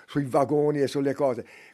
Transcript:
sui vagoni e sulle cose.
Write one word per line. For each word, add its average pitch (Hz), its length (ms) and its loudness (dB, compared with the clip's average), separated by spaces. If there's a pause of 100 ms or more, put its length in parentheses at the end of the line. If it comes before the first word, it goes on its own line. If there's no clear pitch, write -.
sui 143 200 -4
vagoni 147 560 0
e 131 60 2
sulle 135 260 -2
cose. 127 320 -2 (280)